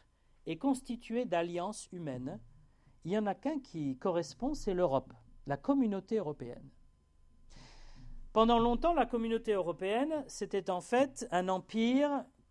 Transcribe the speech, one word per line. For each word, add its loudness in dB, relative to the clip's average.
est -4
constitué -2
d'alliances -2
humaines ? -8
Il -4
n'y 0
en 0
a -2
qu'un -4
qui -4
correspond, -2
c'est -4
l'Europe, 2
la -2
communauté 0
européenne. -6
Pendant 8
longtemps, 4
la 4
communauté 0
européenne, 0
c'était -4
en -2
fait 0
un 0
empire 2